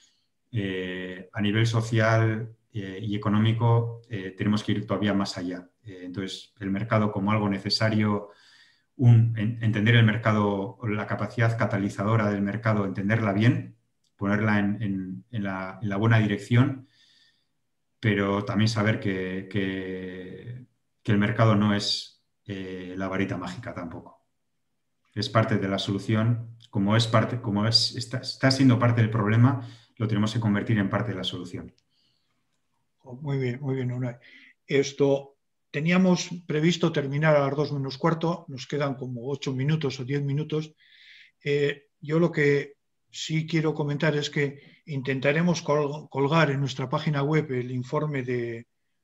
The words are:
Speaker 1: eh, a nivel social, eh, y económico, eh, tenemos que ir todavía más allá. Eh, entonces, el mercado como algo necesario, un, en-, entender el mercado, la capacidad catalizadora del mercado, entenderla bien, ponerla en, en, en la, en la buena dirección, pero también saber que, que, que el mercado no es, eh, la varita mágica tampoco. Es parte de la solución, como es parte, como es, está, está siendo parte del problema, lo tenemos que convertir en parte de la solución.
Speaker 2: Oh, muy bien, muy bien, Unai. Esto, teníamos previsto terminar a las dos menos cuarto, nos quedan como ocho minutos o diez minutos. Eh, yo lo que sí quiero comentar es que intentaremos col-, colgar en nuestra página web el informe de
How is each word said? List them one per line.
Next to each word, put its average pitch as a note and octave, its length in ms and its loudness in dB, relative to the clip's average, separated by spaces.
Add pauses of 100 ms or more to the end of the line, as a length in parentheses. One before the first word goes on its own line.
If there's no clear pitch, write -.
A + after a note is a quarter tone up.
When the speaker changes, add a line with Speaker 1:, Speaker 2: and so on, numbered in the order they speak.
(520)
Speaker 1:
eh, F#2 840 -6
a G2+ 80 -6
nivel G#2+ 240 2
social, A2+ 920 0 (180)
eh, F#2+ 280 -8
y G2+ 140 -4
económico, A2+ 960 2
eh, F#2+ 260 -8
tenemos G#2 280 0
que G#2+ 80 -2
ir G2 160 -2
todavía G2+ 260 0
más G2 240 -2
allá. F2+ 320 -8 (160)
Eh, F#2 200 -16
entonces, F#2+ 540 -10
el G2 120 -4
mercado G#2+ 400 0
como G2+ 200 -2
algo G#2+ 160 2
necesario, G#2+ 840 0 (680)
un, A#2 420 6
en-, A2+ 240 -2
entender A2 340 4
el A2+ 100 8
mercado, G#2 840 0
la G#2 180 -2
capacidad A2+ 520 -2
catalizadora G#2 760 0
del G2+ 100 0
mercado, G#2 440 0
entenderla G2+ 460 0
bien, A2 440 2 (420)
ponerla G#2 420 0
en, G2+ 220 -2
en, F#2+ 500 -6
en G#2 120 -6
la, F#2+ 380 -8
en G#2 80 -4
la G2 80 -2
buena A2+ 200 4
dirección, A2 680 2 (1120)
pero G2+ 440 0
también G#2+ 260 0
saber A2 300 0
que, F#2 520 -6
que, F#2 1120 -8 (380)
que - 80 -2
el G2+ 80 4
mercado A2 360 4
no G#2 200 4
es, - 480 -6 (220)
eh, F#2 520 -10
la F#2+ 100 -4
varita F#2 300 -2
mágica F2 360 -10
tampoco. E2+ 520 -14 (880)
Es G#2 160 -6
parte A2 280 2
de G2 100 -2
la G2 100 -2
solución, A2 800 -2 (140)
como G2+ 240 0
es A2+ 100 2
parte, A2 340 0
como G#2 280 -2
es, - 280 0
está, A#2+ 220 -8
está - 320 0
siendo B2+ 300 6
parte A#2 220 4
del G#2 100 2
problema, A2+ 560 4 (300)
lo G#2+ 100 -2
tenemos G#2+ 260 0
que A#2 60 -2
convertir G#2 400 2
en F#2+ 100 2
parte G2+ 220 -2
de F#2 60 -6
la F#2 60 -8
solución. F2 480 -10 (1300)
Speaker 2:
Oh, B2+ 120 -14
muy C#3 220 -4
bien, B2 240 -2
muy C3+ 140 -2
bien, B2 160 -4
Unai. B2 240 -6 (500)
Esto, C#3 720 2 (340)
teníamos F3 580 4 (180)
previsto E3 440 2
terminar D3 440 2
a C#3 120 4
las C#3 80 -2
dos C#3+ 180 -2
menos C3+ 240 -4
cuarto, E3+ 500 -2
nos C3 180 -12
quedan C#3 300 -2
como B2+ 340 -8
ocho C#3 240 -4
minutos C#3 460 0
o B2+ 60 -6
diez C#3+ 180 -2
minutos. D3+ 500 -4 (680)
Eh, C#3+ 440 0 (120)
yo D3+ 200 0
lo E3+ 120 4
que C#3+ 460 2 (340)
sí D#3+ 340 -4
quiero D#3+ 280 0
comentar D3 420 0
es C#3+ 140 -2
que - 560 -6
intentaremos C#3+ 760 0
col-, D3 480 -2
colgar C#3 420 4
en C3+ 100 0
nuestra C3 280 -4
página D3 340 -2
web D3+ 280 0
el B2+ 200 -4
informe C#3 520 -4
de A#2+ 440 -4 (360)